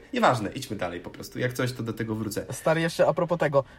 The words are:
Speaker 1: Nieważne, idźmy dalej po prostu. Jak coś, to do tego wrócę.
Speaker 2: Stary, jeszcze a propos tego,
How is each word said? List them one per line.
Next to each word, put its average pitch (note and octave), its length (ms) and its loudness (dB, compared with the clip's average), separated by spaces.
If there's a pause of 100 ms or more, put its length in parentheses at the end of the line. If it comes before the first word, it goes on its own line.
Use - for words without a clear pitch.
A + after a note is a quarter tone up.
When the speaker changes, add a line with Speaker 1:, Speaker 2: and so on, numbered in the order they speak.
(120)
Speaker 1:
Nieważne, B2+ 400 4
idźmy - 240 -8
dalej F2+ 240 -4
po - 100 -12
prostu. - 280 -12
Jak B2 140 0
coś, B2 200 -2
to B2 100 -8
do A#2 100 -4
tego A2 220 -4
wrócę. A2 360 -4
Speaker 2:
Stary, D#3+ 300 2
jeszcze E3 260 2
a D3 80 4
propos F3 240 0
tego, D3 260 4 (140)